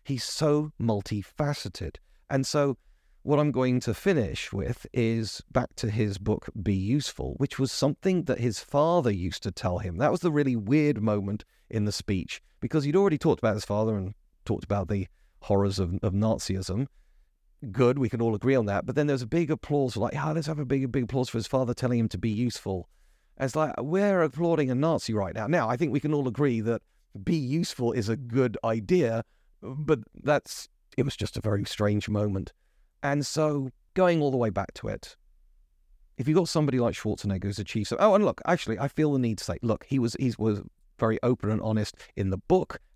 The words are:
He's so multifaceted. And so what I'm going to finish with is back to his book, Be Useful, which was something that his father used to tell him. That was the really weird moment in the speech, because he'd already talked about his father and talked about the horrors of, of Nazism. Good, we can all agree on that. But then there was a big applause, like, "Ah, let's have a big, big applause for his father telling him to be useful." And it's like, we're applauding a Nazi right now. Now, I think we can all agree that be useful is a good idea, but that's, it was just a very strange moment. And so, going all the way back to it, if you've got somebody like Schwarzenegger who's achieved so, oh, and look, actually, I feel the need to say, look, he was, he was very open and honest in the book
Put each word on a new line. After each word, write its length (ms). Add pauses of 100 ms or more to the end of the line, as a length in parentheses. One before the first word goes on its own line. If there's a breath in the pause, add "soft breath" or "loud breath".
He's 200
so 540
multifaceted. 1200 (320)
And 180
so 300 (460)
what 180
I'm 100
going 300
to 140
finish 580
with 400
is 580
back 260
to 140
his 280
book, 300 (140)
Be 140
Useful, 640
which 200
was 140
something 520
that 140
his 220
father 500
used 340
to 60
tell 280
him. 180
That 160
was 80
the 100
really 240
weird 480
moment 420 (240)
in 180
the 60
speech, 480 (200)
because 240
he'd 100
already 240
talked 220
about 140
his 100
father 320
and 180 (300)
talked 180
about 240
the 220 (320)
horrors 400
of, 220
of 100
Nazism. 760 (840)
Good, 260
we 100
can 120
all 160
agree 180
on 120
that. 200
But 80
then 140
there 60
was 80
a 40
big 240
applause, 460
like, 180
"Ah, 180
let's 140
have 140
a 60
big, 260
big 120
applause 260
for 80
his 100
father 260
telling 240
him 120
to 80
be 120
useful." 580 (500)
And 80
it's 100
like, 220
we're 440
applauding 480
a 40
Nazi 380
right 220
now. 120
Now, 220
I 80
think 140
we 100
can 140
all 140
agree 320
that 200 (440)
be 100
useful 580
is 160
a 80
good 460
idea, 600 (360)
but 400 (220)
that's, 460 (280)
it 60
was 140
just 200
a 40
very 240
strange 440
moment. 440 (500)
And 240
so, 440 (240)
going 280
all 80
the 80
way 120
back 240
to 140
it, 280 (1000)
if 100
you've 100
got 120
somebody 320
like 140
Schwarzenegger 500
who's 140
achieved 300
so, 120
oh, 140
and 100
look, 220
actually, 320
I 100
feel 240
the 60
need 200
to 60
say, 180
look, 220
he 140
was, 200
he 200
was 240 (360)
very 240
open 280
and 100
honest 340 (220 loud breath)
in 140
the 80
book 420 (160)